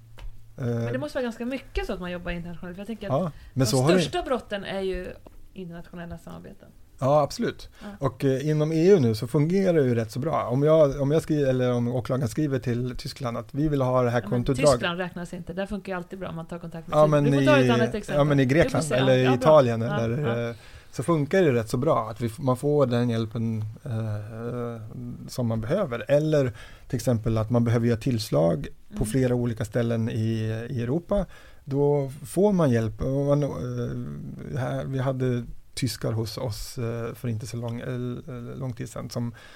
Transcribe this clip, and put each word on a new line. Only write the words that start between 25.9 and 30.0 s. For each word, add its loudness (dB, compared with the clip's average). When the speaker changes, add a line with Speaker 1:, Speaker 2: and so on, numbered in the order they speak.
Speaker 1:
Eller 4
till -2
exempel 0
att -2
man 4
behöver 2
göra 2
tillslag 0
på -14
Speaker 2:
Mm. 0
Speaker 1:
flera 2
olika -2
ställen 0